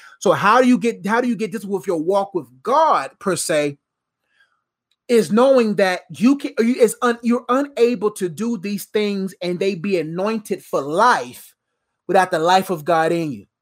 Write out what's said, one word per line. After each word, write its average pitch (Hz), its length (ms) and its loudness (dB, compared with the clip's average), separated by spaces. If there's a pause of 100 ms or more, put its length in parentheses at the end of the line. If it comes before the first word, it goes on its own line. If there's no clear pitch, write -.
(260)
So 180 60 6
how 196 280 4
do 262 60 4
you 247 100 6
get, 190 300 -4
how 226 140 2
do 247 80 -2
you 233 80 -2
get 185 160 -6
this 214 120 -10
with 190 220 -6
your 175 160 -2
walk 196 320 0
with 139 140 -6 (120)
God, 247 600 2
per 185 160 -2
se, 147 420 -2 (1300)
is 214 240 2
knowing 240 460 4
that 185 240 0 (180)
you 254 180 4
can, 285 220 -8
you, 233 220 2
it's 220 200 4
un-, 240 220 -2
you're 240 260 0
unable 240 600 0
to 196 180 -6
do 214 300 -6
these 202 280 -8
things 202 540 -4
and 180 200 -6
they 196 160 -2
be 170 240 -2
anointed 185 640 -6
for 160 180 -4
life 151 720 -2 (540)
without 185 240 2
the 160 80 0
life 185 300 2
of 156 140 -4
God 160 280 2
in 165 180 -2
you. 101 160 -12 (140)